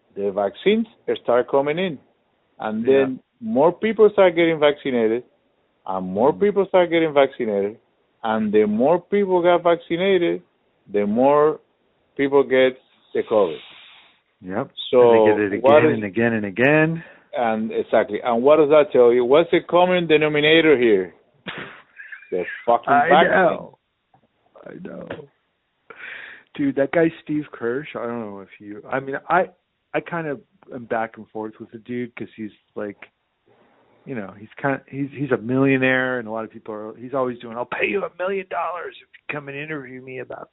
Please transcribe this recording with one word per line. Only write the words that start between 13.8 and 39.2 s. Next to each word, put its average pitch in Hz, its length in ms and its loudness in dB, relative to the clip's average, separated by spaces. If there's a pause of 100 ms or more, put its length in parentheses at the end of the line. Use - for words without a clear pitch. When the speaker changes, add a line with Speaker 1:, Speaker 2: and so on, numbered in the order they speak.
Speaker 2:
Yep. 98 300 -8 (200)
Speaker 1:
So 127 100 4
Speaker 2:
And 120 120 8
they 107 340 4
get 95 60 -4
it 110 100 -4
Speaker 1:
what 143 160 6
Speaker 2:
again 156 120 4
Speaker 1:
is 120 40 -2
Speaker 2:
and 110 80 -6
again 113 300 -2
and 107 120 -4
again. 156 580 2 (320)
Speaker 1:
And 113 360 -2
exactly. 107 500 -2
And 120 220 -2
what 147 140 6
does 147 120 4
that 151 220 4
tell 120 200 6
you? 123 140 2
What's 151 260 4
the 175 100 2
common 180 460 2
denominator 151 680 4
here? 98 360 2 (320)
Speaker 2:
<laughs> - 80 -12 (760)
Speaker 1:
The 90 140 -4 (200)
fucking 117 260 0
Speaker 2:
I 143 180 4
Speaker 1:
vaccine. 165 220 4
Speaker 2:
know. - 460 0 (880)
I - 160 -18
know. - 260 -16 (1500)
Dude, 139 220 -4
that 139 140 -2
guy 165 200 2 (120)
Steve 151 280 -4
Kirsch, 123 440 -8
I 113 120 -8
don't 120 140 -8
know 101 180 -12
if 95 100 -20 (100)
you, 104 300 -16
I 131 100 -6
mean, 135 160 -8 (140)
I, 175 200 0 (440)
I 156 60 -4
kind 165 280 -8
of 131 140 -10 (320)
am 120 120 -14
back 113 320 -6
and 107 120 -20
forth 107 300 -12
with 120 120 -18
the 120 60 -20
dude 123 380 -10
'cause 110 200 -12
he's 107 160 -12 (240)
like, 104 220 -10 (1080)
you 139 100 -12
know, 98 220 -12
he's 107 120 -20 (100)
kind, 135 280 -4
he's, 135 240 -10
he's 139 200 -8
a 120 60 2
millionaire, 131 800 0
and 113 100 -10
a 107 40 -12
lot 110 120 -8
of 107 80 -12
people 113 220 -16
are, 107 220 -14
he's 123 180 -14
always 127 260 -4
doing, 113 160 -14
"I'll 123 100 -8
pay - 220 -6
you 202 160 -6
a 165 140 -10
million 185 320 -8
dollars 165 480 -10
if - 160 -20
you - 200 -16